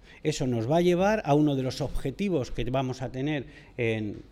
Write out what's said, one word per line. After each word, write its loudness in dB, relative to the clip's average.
Eso -2
nos 0
va 4
a 4
llevar 2
a 4
uno 4
de 0
los -4
objetivos -2
que -4
vamos -2
a -6
tener -4
en -2